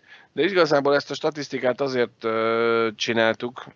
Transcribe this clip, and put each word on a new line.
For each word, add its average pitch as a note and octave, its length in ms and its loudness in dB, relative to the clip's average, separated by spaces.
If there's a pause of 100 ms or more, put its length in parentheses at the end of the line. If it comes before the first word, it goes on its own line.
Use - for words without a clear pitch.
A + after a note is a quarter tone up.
(320)
de C#3 120 -2
igazából D3+ 520 2
ezt C#3+ 160 -2
a C#3+ 40 -6
statisztikát C3+ 640 -4
azért, B2+ 420 -2
ö, A2+ 720 0
csináltuk, A2+ 720 0 (100)